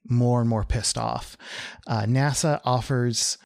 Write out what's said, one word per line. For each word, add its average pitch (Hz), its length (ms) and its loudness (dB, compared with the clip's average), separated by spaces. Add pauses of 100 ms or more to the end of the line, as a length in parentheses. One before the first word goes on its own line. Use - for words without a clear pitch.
more 120 320 4
and 117 100 2
more 110 140 0
pissed - 340 -2
off, 117 380 -4 (520)
uh, 110 160 0
nasa 127 600 2
offers 123 840 0